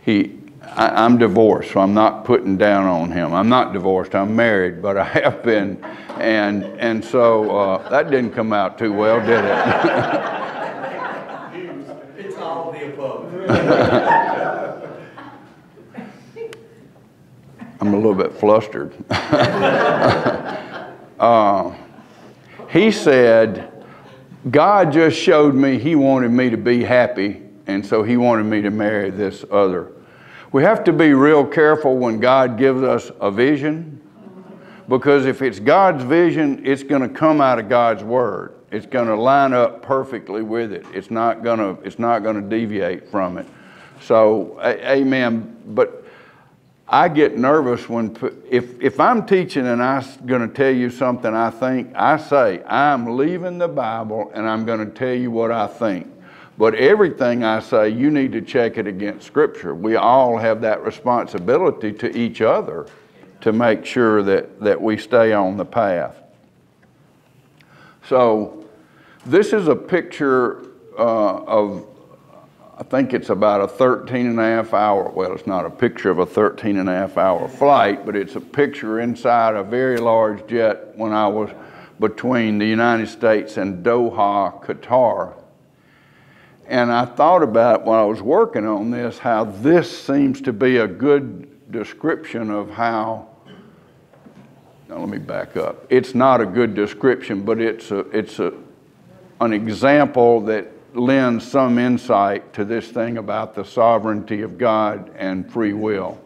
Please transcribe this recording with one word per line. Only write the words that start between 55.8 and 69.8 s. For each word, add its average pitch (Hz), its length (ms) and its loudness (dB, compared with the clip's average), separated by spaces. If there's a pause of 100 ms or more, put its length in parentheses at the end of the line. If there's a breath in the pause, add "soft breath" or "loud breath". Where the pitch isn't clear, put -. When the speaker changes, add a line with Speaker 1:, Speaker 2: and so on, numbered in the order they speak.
Speaker 1:
But 110 180 4
everything 131 680 4
I 110 180 0
say, 110 280 2
you 123 220 0
need 135 220 -2
to 110 80 -6
check 117 360 -2
it 107 80 -4
against 101 400 -10
Scripture. - 480 -2
We 107 220 -2
all 117 420 4
have 110 240 0
that 107 220 -2
responsibility 117 1120 -2
to - 220 -6
each 113 260 -4
other 113 440 0 (560 loud breath)
to 110 120 0
make 113 320 0
sure 110 360 2
that, 98 380 -2
that 104 200 0
we 107 180 -2
stay 113 360 2
on 98 240 0
the 92 80 -6
path. 92 560 -4 (1900 soft breath)
So 113 600 2 (580 soft breath)
this 196 260 4
is 202 160 0
a 139 80 2
picture, 131 920 -2 (320)